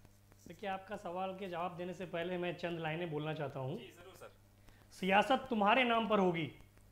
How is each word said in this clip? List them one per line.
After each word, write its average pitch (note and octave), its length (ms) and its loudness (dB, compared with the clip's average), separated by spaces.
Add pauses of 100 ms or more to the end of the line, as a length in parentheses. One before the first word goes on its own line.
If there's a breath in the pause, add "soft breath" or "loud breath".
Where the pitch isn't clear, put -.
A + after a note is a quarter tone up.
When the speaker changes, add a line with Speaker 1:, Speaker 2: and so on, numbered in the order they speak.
(480)
Speaker 1:
देखिए, F3 220 -8
आपका F#3+ 260 -6
सवाल F#3 340 -6
के F#3+ 200 -8
जवाब E3+ 280 -4
देने F3+ 160 -6
से F3+ 120 -10
पहले E3+ 320 -4
मैं F3 160 -2
चंद E3+ 260 -4
लाइनें D#3+ 320 -4
बोलना D3+ 220 -2
चाहता C#3+ 260 -4
हूँ। C3 180 -4
Speaker 2:
जी, A#3+ 60 -12
जरूर - 300 -18
सर। - 180 -18 (680 soft breath)
Speaker 1:
"सियासत G#3 500 4
तुम्हारे A3 340 4
नाम A3+ 240 2
पर G#3 120 4
होगी", E3 400 2 (320)